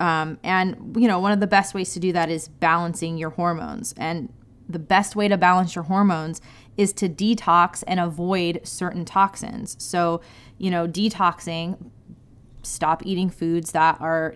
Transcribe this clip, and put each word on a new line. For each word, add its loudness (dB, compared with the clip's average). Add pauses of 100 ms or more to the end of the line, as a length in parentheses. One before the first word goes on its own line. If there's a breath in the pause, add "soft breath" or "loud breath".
Um, 0
and, -2
you 6
know, 4
one 2
of 2
the 2
best 2
ways -4
to -8
do 2
that 0
is -4
balancing 0
your -4
hormones. -4
And -6 (360)
the -8
best 0
way 2
to 4
balance 4
your -6
hormones 2 (360 loud breath)
is 2
to -2
detox 2
and 0
avoid -2
certain -6
toxins. -2
So, 0 (380 loud breath)
you -2
know, 0
detoxing, -2 (720)
stop -2
eating 0
foods -2
that 4
are -2